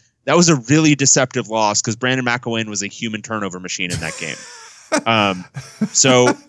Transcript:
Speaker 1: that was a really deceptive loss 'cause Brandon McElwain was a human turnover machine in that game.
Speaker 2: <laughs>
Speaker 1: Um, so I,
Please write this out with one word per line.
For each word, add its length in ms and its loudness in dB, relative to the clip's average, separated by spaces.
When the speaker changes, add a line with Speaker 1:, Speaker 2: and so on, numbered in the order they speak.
Speaker 1:
that 120 2
was 120 4
a 60 6
really 400 4
deceptive 540 0
loss 340 0
'cause 140 -4
Brandon 280 -2
McElwain 440 -4
was 160 -8
a 20 -6
human 360 -8
turnover 360 -6
machine 320 -8
in 100 -6
that 180 -8
game. 220 -10
Speaker 2:
<laughs> 60 -18
Speaker 1:
Um, 400 2
so 360 4
I, 40 4